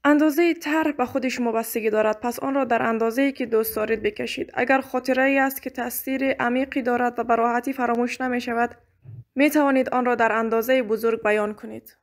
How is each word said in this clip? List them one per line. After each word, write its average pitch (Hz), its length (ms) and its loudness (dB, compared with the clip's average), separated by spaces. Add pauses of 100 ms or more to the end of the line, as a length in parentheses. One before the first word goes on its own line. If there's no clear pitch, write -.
اندازه 302 500 4
طرح 311 380 -2
به 277 140 -2
خود 262 220 -4
شما 240 240 -2
بستگی 226 380 -2
دارد، 214 300 2
پس 240 200 -6
آن 269 140 -4
را 277 100 0
در 233 200 0
اندازه‌ای 226 480 2
که - 140 -6
دوست 220 300 0
دارید 214 260 -2
بکشید. 220 520 -6
اگر 262 280 2
خاطره‌ای 262 560 0
است 269 240 0
که - 80 -8
تأثیر 262 640 -4
عمیقی 262 480 -2
دارد 240 380 0
و 240 40 -2
به 233 120 4
راحتی 240 380 0
فراموش 240 480 -2
نمی‌شود، 247 540 -2 (600)
می‌توانید 277 540 4
آن 247 160 0
را 247 100 2
در 226 160 2
اندازه 226 520 2
بزرگ 226 400 0
بیان 214 300 2
کنید. 220 500 -16